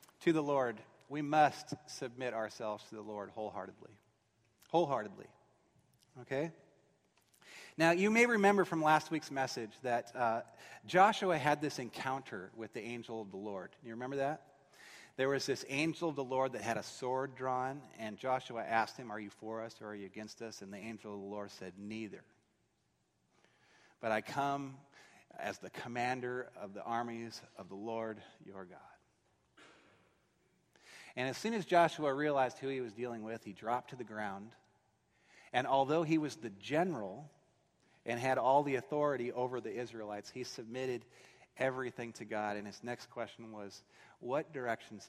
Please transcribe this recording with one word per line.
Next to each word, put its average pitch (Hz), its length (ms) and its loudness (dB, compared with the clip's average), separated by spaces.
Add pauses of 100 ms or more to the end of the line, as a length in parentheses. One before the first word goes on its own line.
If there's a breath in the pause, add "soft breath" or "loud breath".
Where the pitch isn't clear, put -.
(260)
to 170 60 8
the 156 120 4
Lord. 135 340 2 (320)
We 147 140 -4
must 147 500 4 (140)
submit 123 480 -6
ourselves 107 540 -4
to 113 60 -12
the 107 60 -10
Lord 104 300 -8
wholeheartedly. 98 580 -8 (800)
Wholeheartedly. 113 560 0 (960)
Okay? 143 300 -2 (1300 loud breath)
Now, 165 120 8
you 190 200 6
may 233 160 10
remember 202 360 8
from 160 200 2
last 156 260 8
week's 151 220 -4
message 127 400 -2 (100)
that, 120 340 0
uh, 117 260 2 (440 loud breath)
Joshua 185 540 6
had 147 220 4
this 147 180 -2
encounter 120 760 -6
with 110 180 -10
the 117 80 -6
angel 113 400 -8
of 98 100 -10
the 98 60 -10
Lord. 98 340 -6 (120)
You 117 80 -12
remember 127 260 -6
that? 139 260 -2 (720 loud breath)
There 135 140 4
was 135 160 2
this - 240 0
angel 160 400 0
of 143 60 -4
the 139 80 -2
Lord 131 300 2
that 107 80 -6
had 110 160 0
a 101 60 -4
sword 131 520 -2
drawn, 131 460 -2 (180)
and 107 180 -6
Joshua 127 460 -2
asked 110 340 2
him, 120 140 -10
"Are 107 80 -6
you 101 100 -8
for 110 320 -8
us 113 180 -10
or 107 100 -10
are 107 60 -8
you 101 120 -10
against 107 340 -12
us?" 110 220 -10
And 98 100 -12
the 104 40 -10
angel 107 360 -10
of 101 60 -8
the 98 80 -8
Lord 101 240 -6
said, 92 260 -12
"Neither. 107 460 -8 (1800 soft breath)
But 113 120 -2
I 107 100 2
come 139 560 -2 (600 loud breath)
as 95 220 -6
the 92 100 -12
commander 123 800 -4 (100)
of 98 140 -10
the 101 80 -10
armies 117 600 -4 (160)
of 92 120 -14
the 98 60 -12
Lord 113 460 -6 (220 loud breath)
your 98 220 -14
God." 90 140 -20 (2250 loud breath)
And 127 140 0
as - 80 -4
soon 226 160 -2
as 202 100 0
Joshua 156 480 6
realized 139 460 2
who 135 100 -6
he 135 140 -2
was 113 100 -6
dealing 117 300 -6
with, 110 220 -8
he 101 100 -10
dropped 120 380 -2
to 139 40 -10
the 123 80 -10
ground. 107 520 -8 (960 soft breath)
And 127 140 2
although 139 340 6
he 160 160 4
was 151 200 0
the 117 120 -8
general 135 800 -2 (760 soft breath)
and 120 160 -2
had 131 200 2
all 135 240 8
the 139 120 2
authority 131 560 0
over 123 300 -2
the 110 100 -6
Israelites, 107 600 -8
he 127 120 -8
submitted 123 640 -6 (520 loud breath)
everything 127 560 -2
to 110 120 -10
God. 104 320 -2
And 104 80 -6
his 101 180 -12
next 120 280 -8
question 113 400 -10
was, 101 320 -12 (360 soft breath)
"What 139 340 -2
directions 117 560 -6